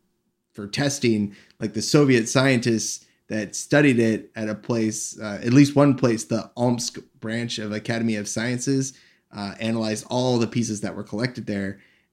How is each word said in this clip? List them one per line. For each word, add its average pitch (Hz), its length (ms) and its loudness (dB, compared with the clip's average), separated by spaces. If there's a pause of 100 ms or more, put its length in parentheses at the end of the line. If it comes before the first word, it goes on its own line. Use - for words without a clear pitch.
(520)
for 104 140 -12
testing, 110 680 0 (240)
like, 107 140 -6
the 110 80 -4
Soviet 127 480 4
scientists 127 800 0 (220)
that 104 280 -6
studied 143 420 4
it 110 380 0
at 110 140 -6
a 107 40 -4
place, 110 640 -4
uh, 104 240 -8
at 120 120 2
least 139 200 8
one 143 200 6
place, 117 300 0
the - 340 -4
Omsk 123 400 -2 (220)
branch 117 380 -6
of 107 140 -6
Academy 113 440 -2
of 101 120 -6
Sciences, 123 640 -2 (420)
uh, 101 260 -8
analyzed 110 500 -2
all 123 280 2
the 117 80 2
pieces 107 360 -4
that 95 120 -6
were 104 100 -10
collected 117 420 -6
there. 98 340 -6 (320)